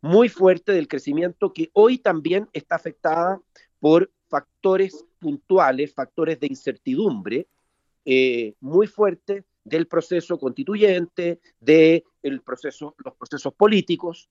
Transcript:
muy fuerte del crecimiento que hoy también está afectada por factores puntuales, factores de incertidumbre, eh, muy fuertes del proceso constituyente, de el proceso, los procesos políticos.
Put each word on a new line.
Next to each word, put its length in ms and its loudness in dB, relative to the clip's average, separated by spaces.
muy 260 4
fuerte 420 2
del 160 0
crecimiento 640 -4
que 200 -8
hoy 260 4
también 540 -2
está 200 -8
afectada 680 -4
por 300 4
factores 760 -4
puntuales, 720 0
factores 460 -6
de 80 -6
incertidumbre, 1000 -6
eh, 580 0
muy 260 0
fuertes 560 -4
del 220 -4
proceso 540 -6
constituyente, 1000 -2
de 440 6
el 180 -8
proceso, 540 -14
los 80 -16
procesos 400 -10
políticos. 760 -2